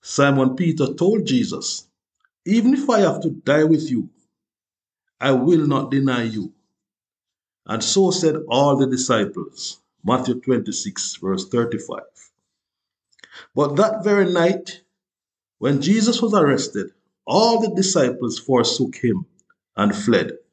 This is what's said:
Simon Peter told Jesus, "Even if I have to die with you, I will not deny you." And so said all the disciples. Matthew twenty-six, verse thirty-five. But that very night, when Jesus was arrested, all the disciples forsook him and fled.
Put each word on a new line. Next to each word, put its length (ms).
Simon 520
Peter 380
told 300
Jesus, 640
"Even 300
if 160
I 80
have 220
to 100
die 320
with 260
you, 220
I 100
will 340
not 280
deny 320
you." 280
And 180
so 260
said 240
all 280
the 120
disciples. 920
Matthew 380
twenty-six, 840
verse 260
thirty-five. 840
But 220
that 260
very 300
night, 500
when 220
Jesus 400
was 140
arrested, 580
all 360
the 120
disciples 680
forsook 560
him 300
and 180
fled. 420